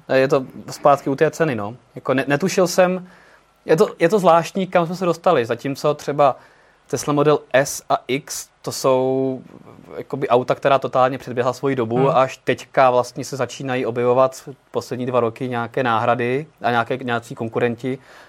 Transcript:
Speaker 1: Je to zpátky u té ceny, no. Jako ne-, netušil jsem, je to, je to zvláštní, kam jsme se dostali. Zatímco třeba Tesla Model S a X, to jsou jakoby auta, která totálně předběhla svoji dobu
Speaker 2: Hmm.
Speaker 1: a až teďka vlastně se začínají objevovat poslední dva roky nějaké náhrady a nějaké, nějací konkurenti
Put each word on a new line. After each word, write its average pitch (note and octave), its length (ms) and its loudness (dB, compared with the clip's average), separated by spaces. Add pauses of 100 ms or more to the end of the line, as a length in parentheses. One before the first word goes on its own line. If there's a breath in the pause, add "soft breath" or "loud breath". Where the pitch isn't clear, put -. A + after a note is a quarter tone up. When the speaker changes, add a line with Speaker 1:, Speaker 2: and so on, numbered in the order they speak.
(140)
Speaker 1:
Je C3 140 4
to C#3 180 0 (240)
zpátky C#3+ 400 2
u C#3 60 -2
té D3+ 160 2
ceny, D#3 240 -2
no. G#2+ 200 -8 (200)
Jako C3 180 -4
ne-, C3+ 140 0
netušil F3 400 0
jsem, F3+ 400 0 (580 loud breath)
je D#3+ 120 2
to, G3 100 4 (120)
je E3+ 100 4
to G#3 100 2
zvláštní, E3+ 480 2
kam F3+ 180 2
jsme F3 100 -6
se F#3 100 -6
dostali. E3 400 2
Zatímco C#3 480 -2
třeba C#3+ 420 2 (520 soft breath)
Tesla C#3 260 -4
Model D3 260 4 (140)
S C#3 360 0
a C3+ 80 2 (100)
X, - 420 -6 (120)
to C3 100 -8
jsou C3 680 0 (560)
jakoby C#3 320 -6
auta, B2+ 260 2
která C#3 240 2
totálně C3 380 0
předběhla B2 360 -4
svoji C3+ 220 -2
dobu A#2 220 -2
Speaker 2:
Hmm. C3 100 2
Speaker 1:
a C3 40 2
až C3 260 2
teďka C3 540 0
vlastně B2 340 -2
se - 120 -12
začínají C3 480 -6
objevovat B2 640 0 (220)
poslední B2 340 -6
dva B2 140 0
roky A#2 300 -2
nějaké A#2+ 340 -4
náhrady A#2+ 640 0 (140)
a A2+ 100 -2
nějaké, A#2 260 -2
nějací A#2+ 380 -6
konkurenti A#2+ 600 -4 (320 loud breath)